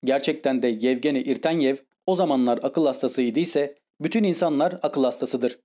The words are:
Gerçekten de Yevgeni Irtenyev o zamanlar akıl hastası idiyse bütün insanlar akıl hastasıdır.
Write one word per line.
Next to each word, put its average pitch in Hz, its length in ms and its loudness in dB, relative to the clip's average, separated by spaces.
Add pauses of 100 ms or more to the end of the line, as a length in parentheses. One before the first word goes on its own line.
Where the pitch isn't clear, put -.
Gerçekten 135 580 0
de 123 60 2 (120)
Yevgeni 127 400 0
Irtenyev 139 560 0 (300)
o 190 80 2
zamanlar 131 480 2
akıl 147 240 0
hastası 131 360 -2
idiyse 143 520 0 (260)
bütün 185 240 0
insanlar 170 580 0
akıl 139 220 0
hastasıdır. 123 600 -2